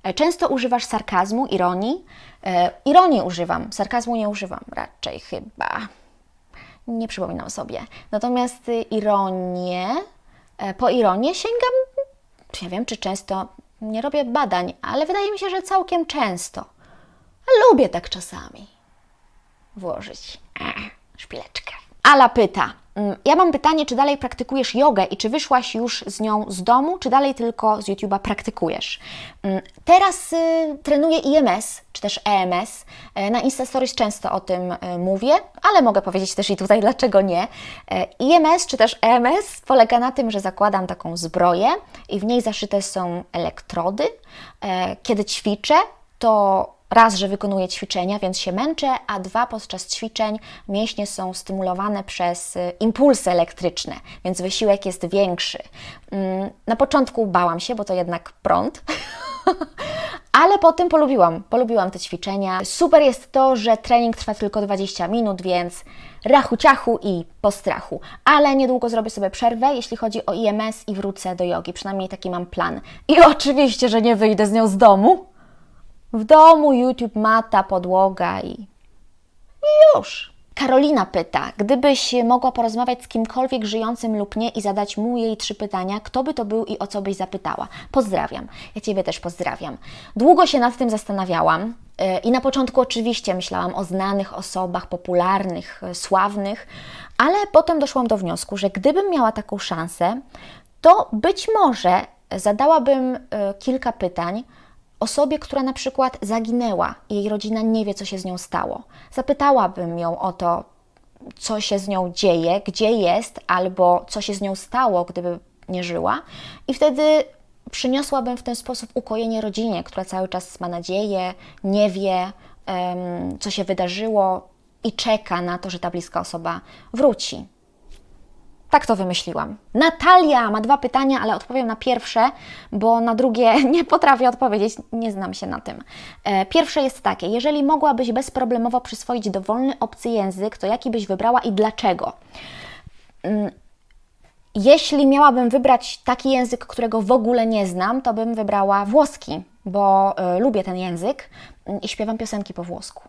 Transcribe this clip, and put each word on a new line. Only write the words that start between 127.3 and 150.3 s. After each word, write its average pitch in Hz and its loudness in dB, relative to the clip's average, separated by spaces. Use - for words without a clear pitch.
Tak - 4
to 226 2
wymyśliłam. 185 -6
Natalia 302 4
ma 214 -2
dwa 269 2
pytania, 269 0
ale 202 0
odpowiem 247 -6
na 220 -4
pierwsze, 240 0
bo 226 2
na 233 0
drugie 240 4
<laughs> 269 2
nie 339 2
potrafię 269 4
odpowiedzieć, 226 0
nie 226 -4
znam 190 -8
się 196 -10
na - -8
tym. - -14
E, 196 0
pierwsze - 0
jest 269 -4
takie, 185 -2
jeżeli 277 0
mogłabyś 269 2
bezproblemowo 240 -2
przyswoić 220 -8
dowolny 214 -2
obcy - -6
język, 196 -4
to 190 -6
jaki 233 -2
byś 214 -4
wybrała 226 2
i 233 -2
dlaczego? 208 -2
Mm, 208 -2
jeśli 285 6
miałabym 269 6
wybrać 254 2
taki 254 -2
język, 247 0
którego 226 -2
w 202 0
ogóle 233 2
nie 214 0
znam, 190 -2
to 240 -2
bym 226 -2
wybrała 202 2
włoski, 202 0
bo, 196 2
e, 180 0